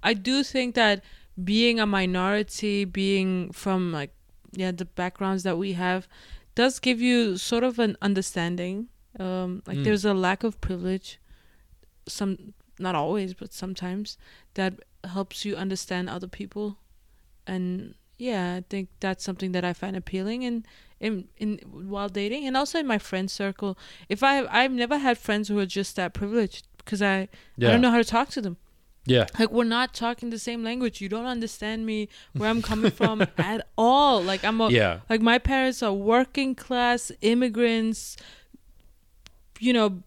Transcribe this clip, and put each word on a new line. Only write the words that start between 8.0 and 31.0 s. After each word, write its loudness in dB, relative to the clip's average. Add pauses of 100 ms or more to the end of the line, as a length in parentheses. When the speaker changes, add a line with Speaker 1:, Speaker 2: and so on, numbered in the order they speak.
Speaker 1:
understanding. -2 (320)
Um, -4
like, -6
Speaker 2:
Mm. -2
Speaker 1:
there's 2
a 4
lack 0
of -4
privilege, -4 (880)
some, -6 (260)
not -2
always, 0
but -16
sometimes, -8 (380)
that -2 (300)
helps -8
you -4
understand -4
other -8
people. -10 (680)
And -6 (220)
yeah, -2
I -8
think -6 (100)
that's -4
something -6
that -2
I -2
find -6
appealing -6
in, -4 (380)
in, -4 (100)
in, -4 (440)
while -4
dating, -4
and -2
also 0
in -2
my 2 (120)
friend -2
circle. -4 (320)
If 0
I, 6 (140)
I've 4 (120)
never 2
had 2
friends -2
who 0
are 2 (140)
just -4
that -2
privileged, -2 (200)
'cause -4
I, 4
I -2 (280)
Speaker 2:
Yeah. 6
Speaker 1:
don't 8
know 6
how 6
to -8
talk 2
to -4
them. -4 (500)
Speaker 2:
Yeah. 6 (120)
Speaker 1:
Like, 2
we're 2 (140)
not -2
talking -4
the -8
same -8
language. -4